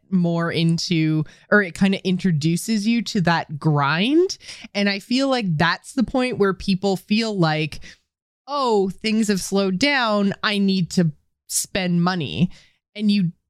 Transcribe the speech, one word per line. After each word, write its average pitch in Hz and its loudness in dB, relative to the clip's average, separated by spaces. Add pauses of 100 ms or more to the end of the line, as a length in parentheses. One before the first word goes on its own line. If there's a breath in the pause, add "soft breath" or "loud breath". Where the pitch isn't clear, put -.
(120)
more 170 0
into, 160 0 (260 loud breath)
or 208 6
it 170 -8
kinda 196 0
introduces 180 0
you 233 2
to - -2
that 160 -2
grind. 165 2 (380 loud breath)
And 202 2
I 196 -4
feel 269 0
like 208 0
that's 170 0
the 262 0
point 254 -2
where 196 2
people 190 -2
feel 214 -2
like, 156 0 (640 loud breath)
"Oh, 240 0
things 214 -2
have 196 2
slowed 190 -2
down. 220 2 (100)
I 208 0
need 190 0
to 165 2 (360)
spend 180 -2
money." 175 0 (440 soft breath)
And 208 0
you 190 2 (180)